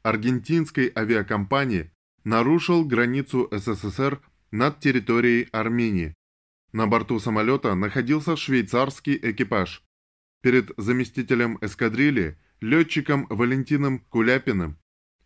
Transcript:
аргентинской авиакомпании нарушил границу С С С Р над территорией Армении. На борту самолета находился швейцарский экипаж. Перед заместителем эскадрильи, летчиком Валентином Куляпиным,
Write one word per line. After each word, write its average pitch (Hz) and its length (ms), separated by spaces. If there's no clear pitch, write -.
аргентинской 123 920
авиакомпании 107 960
нарушил 156 600
границу 123 680
С 101 160
С 104 220
С 95 100
Р 139 220
над 131 280
территорией 120 720
Армении. 110 600
На 110 160
борту 110 320
самолета 110 560
находился 131 600
швейцарский 131 840
экипаж. 104 640
Перед 127 360
заместителем 120 840
эскадрильи, 110 760
летчиком 143 680
Валентином 131 680
Куляпиным, 110 800